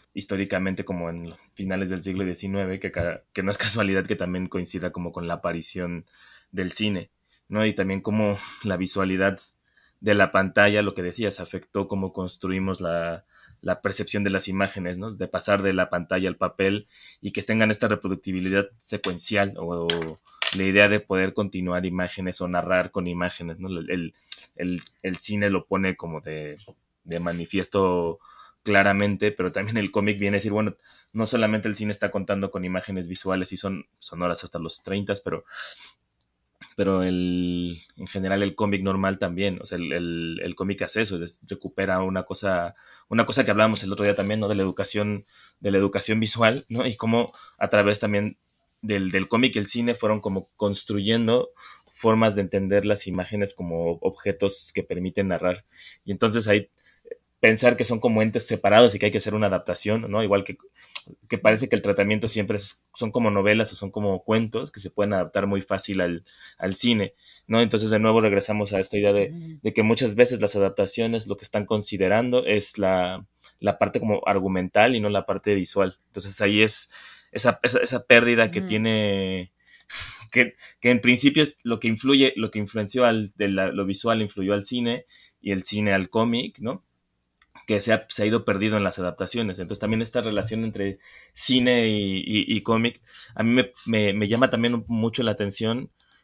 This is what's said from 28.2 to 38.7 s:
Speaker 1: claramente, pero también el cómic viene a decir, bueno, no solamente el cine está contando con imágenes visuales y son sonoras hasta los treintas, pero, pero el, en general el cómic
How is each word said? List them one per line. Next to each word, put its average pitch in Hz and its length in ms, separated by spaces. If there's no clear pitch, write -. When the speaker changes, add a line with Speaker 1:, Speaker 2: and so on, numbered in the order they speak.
Speaker 1:
claramente, 101 680
pero 90 200
también 107 260
el 101 140
cómic 104 280
viene 101 180
a - 20
decir, 101 120
bueno, 104 240
no 110 120
solamente 110 420
el 104 80
cine 107 160
está 104 200
contando 98 400
con 92 140
imágenes 92 420
visuales 92 460
y 90 40
son 95 300
sonoras 87 440
hasta 87 160
los 82 240
treintas, 98 380
pero, - 240
pero 95 280
el, 90 720
en 92 100
general 98 360
el 98 120
cómic 101 280